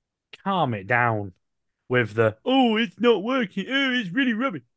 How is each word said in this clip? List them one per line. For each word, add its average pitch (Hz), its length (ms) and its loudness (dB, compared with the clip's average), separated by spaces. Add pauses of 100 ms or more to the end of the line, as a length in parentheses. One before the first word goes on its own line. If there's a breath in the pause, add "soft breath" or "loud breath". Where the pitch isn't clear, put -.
(440)
calm 165 300 0
it 98 140 -8
down 113 440 0 (560)
with 117 260 0
the, 110 300 2
"Oh, 254 320 2
it's 220 240 -4
not 220 220 4
working. 220 480 -4
Oh, 269 220 0
it's 233 180 -4
really 247 240 0
rubbish." 208 280 -4 (140)